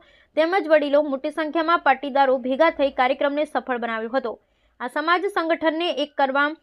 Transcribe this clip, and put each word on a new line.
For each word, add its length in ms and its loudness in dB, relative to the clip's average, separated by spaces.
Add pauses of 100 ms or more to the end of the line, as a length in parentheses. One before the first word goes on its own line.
(360)
તેમજ 320 2
વડીલો 340 4
મોટી 280 -6
સંખ્યામાં 500 0
પાટીદારો 580 2
ભેગા 320 2
થઈ 200 0
કાર્યક્રમને 540 0
સફળ 340 -4
બનાવ્યો 360 -6
હતો. 240 -4 (420)
આ 80 -6
સમાજ 380 0
સંગઠનને 640 0
એક 240 -4
કરવા 360 0 (120)